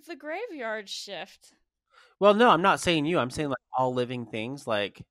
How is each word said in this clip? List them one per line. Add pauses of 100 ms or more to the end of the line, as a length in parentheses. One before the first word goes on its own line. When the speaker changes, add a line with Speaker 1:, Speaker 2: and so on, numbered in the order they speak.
Speaker 1:
the
graveyard
shift. (680)
Speaker 2:
Well,
no,
I'm
not
saying
you.
I'm
saying,
like, (200)
all
living
things,
like,